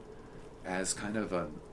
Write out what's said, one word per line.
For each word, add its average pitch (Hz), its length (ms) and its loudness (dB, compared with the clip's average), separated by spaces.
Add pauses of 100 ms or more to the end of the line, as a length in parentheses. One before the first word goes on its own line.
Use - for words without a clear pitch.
(640)
as 92 300 4
kind 107 240 0
of 95 160 2
an 82 260 2 (140)